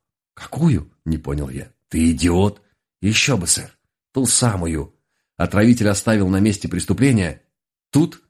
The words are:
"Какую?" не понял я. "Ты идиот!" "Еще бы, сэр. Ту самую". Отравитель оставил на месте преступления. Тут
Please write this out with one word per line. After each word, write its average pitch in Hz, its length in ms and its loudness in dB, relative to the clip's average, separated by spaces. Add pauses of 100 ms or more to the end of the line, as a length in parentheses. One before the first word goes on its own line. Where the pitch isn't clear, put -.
(340)
"Какую?" 131 560 -2 (140)
не 80 140 -2
понял 71 320 -6
я. 65 180 -14 (200)
"Ты 82 240 2
идиот!" 87 500 0 (400)
"Еще 110 340 0
бы, 85 100 -4
сэр. - 240 -4 (420)
Ту 135 120 -2
самую". 85 680 -2 (420)
Отравитель 104 520 2
оставил 101 400 0
на 95 120 2
месте 104 280 0
преступления. 95 760 0 (480)
Тут 160 400 0